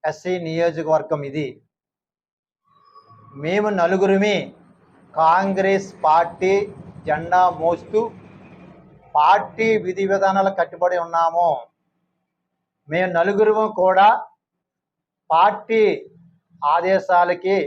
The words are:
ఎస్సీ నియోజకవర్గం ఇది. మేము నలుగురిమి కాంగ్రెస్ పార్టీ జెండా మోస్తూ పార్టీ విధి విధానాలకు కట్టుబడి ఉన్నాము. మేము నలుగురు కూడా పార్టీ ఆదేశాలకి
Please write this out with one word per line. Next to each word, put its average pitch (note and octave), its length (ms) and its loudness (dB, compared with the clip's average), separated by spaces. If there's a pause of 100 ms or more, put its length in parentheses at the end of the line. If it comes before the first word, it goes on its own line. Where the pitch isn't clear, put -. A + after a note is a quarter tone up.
ఎస్సీ F3+ 240 -6 (140)
నియోజకవర్గం D#3+ 800 -2
ఇది. C#3 200 -6 (2000)
మేము G3+ 240 -2 (120)
నలుగురిమి F#3+ 560 0 (800)
కాంగ్రెస్ F#3+ 760 0 (160)
పార్టీ E3+ 480 2 (540)
జెండా E3+ 340 0 (200)
మోస్తూ E3+ 400 -2 (1160)
పార్టీ G3+ 520 2 (160)
విధి F#3 280 -4
విధానాలకు G3 480 0
కట్టుబడి F3 440 -2
ఉన్నాము. E3 440 0 (1400)
మేము F3+ 260 -2
నలుగురు G#3 480 2 (140)
కూడా F#3 280 6 (1200)
పార్టీ G#3 500 2 (920)
ఆదేశాలకి F3+ 840 0 (100)